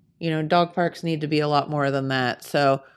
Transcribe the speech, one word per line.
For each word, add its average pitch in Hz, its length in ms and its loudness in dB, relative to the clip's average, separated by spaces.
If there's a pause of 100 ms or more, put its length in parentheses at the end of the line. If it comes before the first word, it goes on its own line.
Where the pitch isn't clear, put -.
(180)
You 165 120 -4
know, 156 120 0
dog 170 320 2
parks 170 300 -2
need 160 160 -2
to 151 80 -4
be 151 120 0
a 147 80 0
lot 143 200 2
more 147 220 -2
than 135 180 -2
that. 127 340 -2
So 139 400 2 (140)